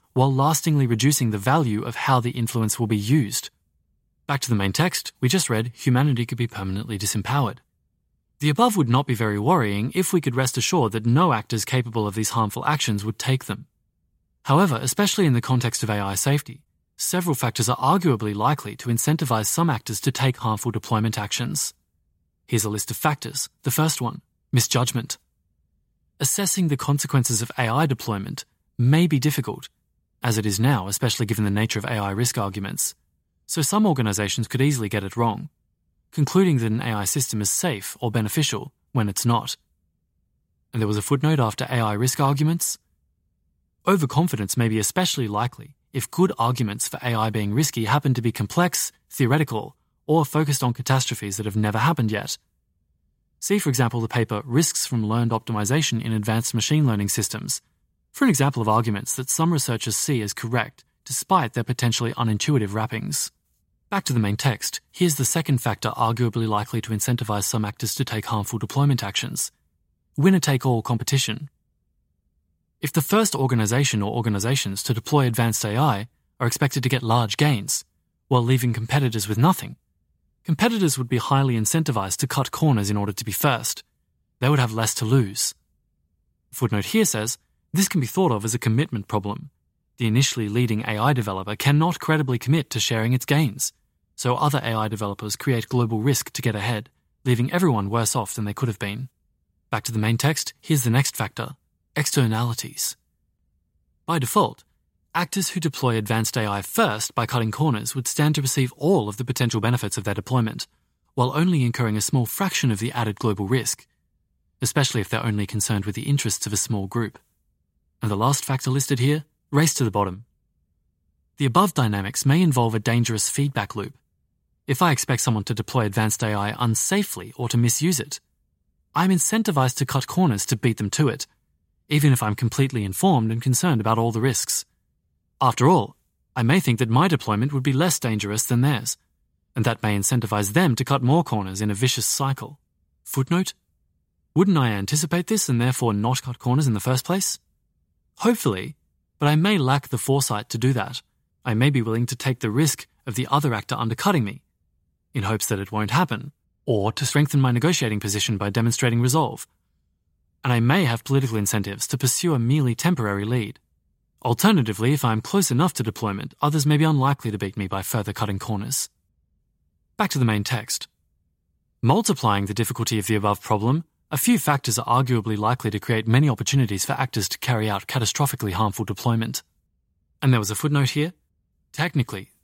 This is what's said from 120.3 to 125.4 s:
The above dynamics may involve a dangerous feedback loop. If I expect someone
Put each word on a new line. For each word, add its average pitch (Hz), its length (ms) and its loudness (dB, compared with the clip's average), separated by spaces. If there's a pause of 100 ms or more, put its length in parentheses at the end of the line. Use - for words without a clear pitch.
The 143 80 0
above 175 260 4
dynamics 104 540 0
may 156 160 6
involve 123 320 4
a 113 40 0
dangerous 113 520 0
feedback 139 440 -2
loop. 101 200 -8 (720)
If 139 160 0
I 170 100 4
expect - 300 -2
someone 110 220 0